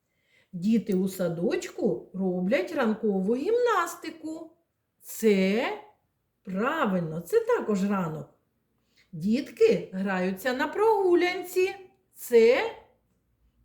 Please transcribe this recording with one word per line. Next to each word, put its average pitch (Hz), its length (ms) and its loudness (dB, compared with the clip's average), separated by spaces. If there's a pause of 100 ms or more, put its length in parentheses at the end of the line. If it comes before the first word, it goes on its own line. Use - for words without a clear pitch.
(520)
Діти 196 420 0
у 185 140 0
садочку 190 1040 -4
роблять 190 580 -2
ранкову 220 640 0
гімнастику. 339 1120 -4 (500)
Це 208 680 2 (760)
правильно, 190 760 -2
це 440 200 2
також 214 500 0
ранок. 160 440 -4 (760)
Дітки 208 800 2
граються 190 600 -2
на 294 160 0
прогулянці. 370 1040 2 (400)
Це 247 600 4 (880)